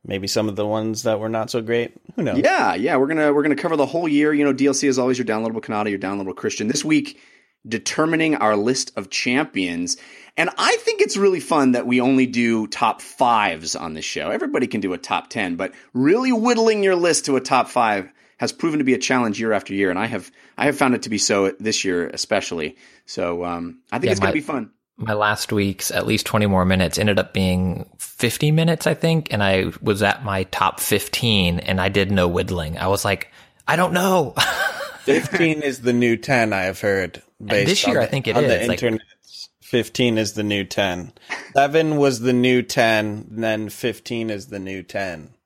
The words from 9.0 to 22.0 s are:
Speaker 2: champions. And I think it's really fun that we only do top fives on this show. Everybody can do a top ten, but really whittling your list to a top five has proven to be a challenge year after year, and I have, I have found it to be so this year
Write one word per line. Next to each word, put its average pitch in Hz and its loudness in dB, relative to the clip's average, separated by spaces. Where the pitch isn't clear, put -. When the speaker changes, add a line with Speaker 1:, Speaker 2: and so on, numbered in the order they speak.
Speaker 2:
champions. 92 -2
And 160 0
I 254 2
think 440 -2
it's 403 0
really 196 4
fun 143 2
that 123 0
we 123 2
only 131 4
do 117 0
top - -2
fives 101 0
on 80 -8
this 78 -8
show. 76 -6
Everybody 151 -2
can 107 -4
do 92 -2
a 85 -6
top - -6
ten, 92 -4
but 92 -6
really 196 2
whittling 226 2
your 190 4
list 170 2
to 135 2
a 123 2
top 127 2
five 107 0
has 123 -2
proven 160 -2
to 139 0
be 127 4
a 113 2
challenge 120 0
year 113 -2
after 98 -2
year, 98 0
and 87 -2
I 104 -2
have, 104 -8
I 113 0
have 143 0
found 135 4
it 113 -2
to - -10
be 110 -2
so 98 2
this 107 -2
year 87 -2